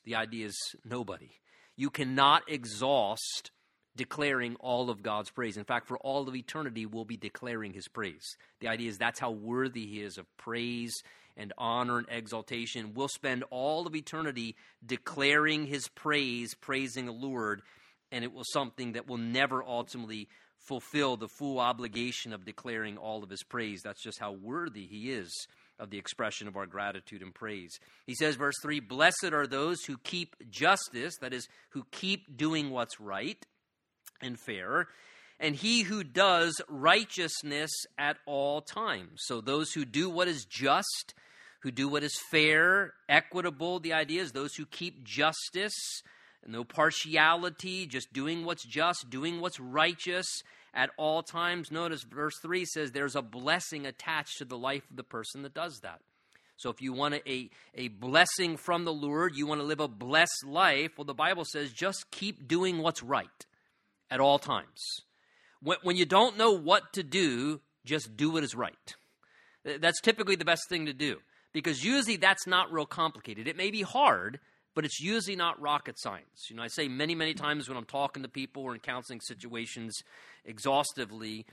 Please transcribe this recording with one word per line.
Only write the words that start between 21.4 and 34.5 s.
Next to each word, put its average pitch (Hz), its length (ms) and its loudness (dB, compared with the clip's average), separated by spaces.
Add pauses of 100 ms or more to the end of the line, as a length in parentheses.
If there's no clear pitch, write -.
obligation 120 720 -2
of 98 140 -12
declaring 110 500 -6
all 110 260 -6
of 101 60 -12
his 95 140 -10
praise. 107 420 -6
That's 104 180 -10
just 110 160 -10
how 104 140 -6
worthy 107 540 -8
he 107 240 -8
is 98 200 -6 (480)
of 107 120 -12
the 101 80 -8
expression 104 500 -6
of 98 80 -10
our 98 100 -6
gratitude 98 560 -8
and 92 100 -14
praise. 98 460 -12 (260)
He 127 120 -8
says, 151 180 2
verse 139 260 0
three, 147 200 -2
"Blessed 151 520 4
are 147 140 2
those 143 380 -2
who 139 140 -8
keep - 360 -8 (160)
justice," 156 680 2
that 127 120 -8
is, 123 140 -6 (220)
who 131 240 -10
keep 190 440 -4
doing 151 340 0
what's 123 280 -2
right 104 480 -6 (720)
and 127 200 -6
fair, 117 480 -2 (500)